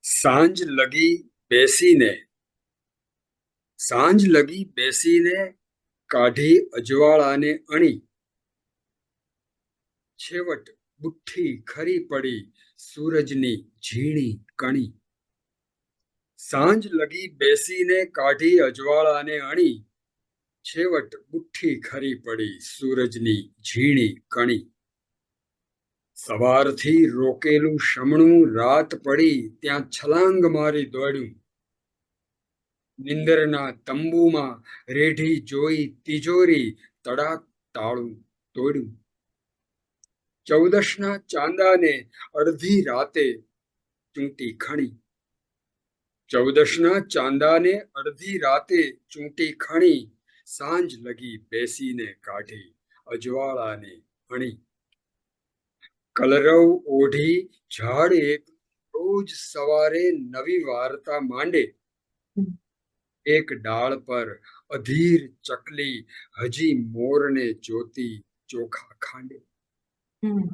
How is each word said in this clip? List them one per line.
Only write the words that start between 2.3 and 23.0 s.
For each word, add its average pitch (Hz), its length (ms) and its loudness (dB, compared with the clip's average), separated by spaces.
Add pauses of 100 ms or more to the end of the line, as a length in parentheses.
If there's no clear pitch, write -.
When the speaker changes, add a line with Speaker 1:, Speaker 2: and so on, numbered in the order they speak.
Speaker 1:
સાંજ 180 500 4
લગી 160 380 4
બેસીને 170 880 0 (540)
કાઢી 127 520 4
અજવાળાને 143 1000 2 (100)
અણી. 147 380 0 (2000)
છેવટ 175 580 -10 (220)
બુઠ્ઠી 151 600 -8
ખરી 165 440 -6
પડી 131 460 -8 (260)
સૂરજની 139 1000 -4
ઝીણી 131 680 -4 (120)
કણી. 131 360 -4 (1400)
સાંજ 196 500 0
લગી 175 400 -6
બેસીને 180 800 0
કાઢી 156 540 2
અજવાળાને 147 800 0
અણી. 139 460 -2 (760)
છેવટ 165 500 -4 (200)
બુઠ્ઠી 156 480 -6
ખરી 135 360 -8
પડી 110 440 -10
સૂરજની 117 1000 -4